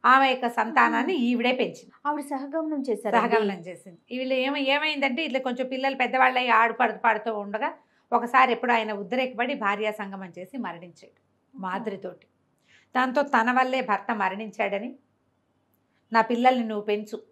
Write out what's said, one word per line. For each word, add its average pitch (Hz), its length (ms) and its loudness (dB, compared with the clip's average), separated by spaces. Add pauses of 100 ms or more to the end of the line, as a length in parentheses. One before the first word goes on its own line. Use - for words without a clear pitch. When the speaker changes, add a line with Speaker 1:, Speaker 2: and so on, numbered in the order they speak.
Speaker 1:
ఆమె 269 240 6
యొక్క 254 200 -2
సంతానాన్ని 233 640 2
Speaker 2:
మ్మ్. 262 120 0
Speaker 1:
ఈవిడే 240 280 2
పెంచింది. 220 380 -4 (160)
Speaker 2:
ఆవిడ 294 180 -4
సహగమనం 285 640 -6
చేశారా? 214 300 0
Speaker 1:
సహగమనం 208 400 0
చేసింది. 175 580 -14
వీళ్ళు 262 160 -2
ఏమ-, 262 220 0
ఏమైందంటే 285 680 0
ఇట్లా 262 140 -2
కొంచెం 254 280 -2
పిల్లలు 262 280 -2
పెద్దవాళ్ళై 254 540 2
ఆడుపడుతూ, 226 500 4
పాడుతూ 220 400 0
ఉండగా 214 360 -6 (380)
ఒకసారి 247 400 4
ఎప్పుడో 233 220 0
ఆయన 220 180 0
ఉద్రేకపడి 247 640 -2
భార్యా 208 360 -2
సంగమం 196 480 -10
చేసి 190 200 -12
మరణించాడు 175 640 -12 (340)
Speaker 2:
మ్మ్. 254 80 -12
Speaker 1:
మాద్రితోటి. 190 640 -8 (720)
దాంతో 262 260 2
తన 247 300 2
వల్లే 254 280 2
భర్త 214 340 -2
మరణించాడని, 202 800 -4 (1160)
"నా 226 80 6
పిల్లల్ని 240 460 4
నువ్వు 208 180 -6
పెంచు 208 480 -4